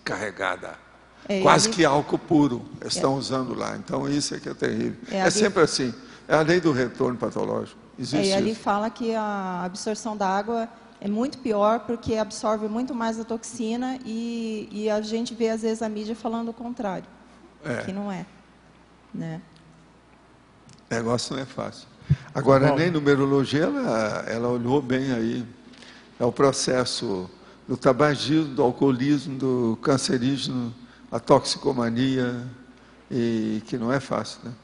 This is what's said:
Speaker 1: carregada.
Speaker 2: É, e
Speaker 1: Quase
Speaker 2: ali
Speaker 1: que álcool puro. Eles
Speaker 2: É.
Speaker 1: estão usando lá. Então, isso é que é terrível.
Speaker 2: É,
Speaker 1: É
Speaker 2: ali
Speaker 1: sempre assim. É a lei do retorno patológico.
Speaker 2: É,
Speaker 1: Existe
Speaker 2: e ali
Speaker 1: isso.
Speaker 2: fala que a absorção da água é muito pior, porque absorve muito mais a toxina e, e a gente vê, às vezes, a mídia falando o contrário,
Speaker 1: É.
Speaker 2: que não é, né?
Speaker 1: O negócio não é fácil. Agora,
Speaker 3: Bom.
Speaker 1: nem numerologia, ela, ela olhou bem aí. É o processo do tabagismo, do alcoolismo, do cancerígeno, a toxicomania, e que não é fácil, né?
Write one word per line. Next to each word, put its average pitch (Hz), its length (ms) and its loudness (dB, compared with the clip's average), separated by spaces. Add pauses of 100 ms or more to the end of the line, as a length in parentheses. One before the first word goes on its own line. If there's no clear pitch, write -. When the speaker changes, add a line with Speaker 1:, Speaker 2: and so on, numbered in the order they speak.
Speaker 1:
carregada. 92 720 -6 (520)
Speaker 2:
É, 202 120 0
e 190 40 0
Speaker 1:
Quase 160 240 8
Speaker 2:
ali 226 80 -2
Speaker 1:
que 170 100 6
álcool 143 340 2
puro. 139 460 2 (160)
Eles 110 140 -6
Speaker 2:
É. - 20 -4
Speaker 1:
estão 135 180 2
usando 131 380 -4
lá. 107 240 -4
Então, 135 320 -4
isso 143 240 -2
é 143 60 -8
que 143 100 -10
é 139 40 -8
terrível. 117 420 -2 (160)
Speaker 2:
É, 202 60 -4
Speaker 1:
É 190 40 0
Speaker 2:
ali 180 100 4
Speaker 1:
sempre 196 320 2
assim. 131 300 0 (340)
É - 80 2
a 156 60 6
lei 165 180 4
do 180 120 4
retorno 123 460 0
patológico. 107 600 -4 (200)
Speaker 2:
É, 135 40 -8
Speaker 1:
Existe 143 280 0
Speaker 2:
e 190 40 2
ali 196 180 2
Speaker 1:
isso. 220 100 -6
Speaker 2:
fala 214 280 0
que 226 240 -4
a 196 500 -4
absorção 208 540 -6
da 202 100 0
água 220 400 0 (340)
é - 60 -4
muito 226 300 -2
pior, 214 440 2
porque 233 340 -4
absorve 214 520 -2
muito 247 280 -4
mais 226 240 -2
a 226 40 -6
toxina 233 840 -4
e, 226 680 -6
e 208 180 -2
a 214 120 2
gente 226 320 -4
vê, 226 160 0
às 220 120 -2
vezes, 220 200 0
a 226 80 -2
mídia 214 260 -6
falando 233 340 -4
o 220 40 -8
contrário, 226 520 -6 (580)
Speaker 1:
É. 123 200 -4
Speaker 2:
que - 100 -8
não 202 180 -6
é, 180 140 -8 (880)
né? 160 280 -8 (1500)
Speaker 1:
O - 40 -2
negócio 120 420 -2
não 131 60 -6
é 135 40 -8
fácil. - 420 -10 (460)
Agora, 135 360 6
Speaker 3:
Bom. 139 80 4
Speaker 1:
nem 170 120 2
numerologia, 139 760 4
ela, 113 600 0
ela 117 220 -2
olhou 123 320 2
bem 131 300 0
aí. 117 340 -2 (760)
É 123 60 2
o 120 60 4
processo 123 960 0 (380)
do 131 100 -2
tabagismo, 139 800 4
do 143 80 4
alcoolismo, 135 720 2
do 123 440 0
cancerígeno, 131 920 0 (380)
a 117 80 -2
toxicomania, 123 1300 2 (680)
e 113 560 0
que 135 100 -4
não 117 140 0
é 139 80 2
fácil, - 440 -6
né? 120 80 -12 (120)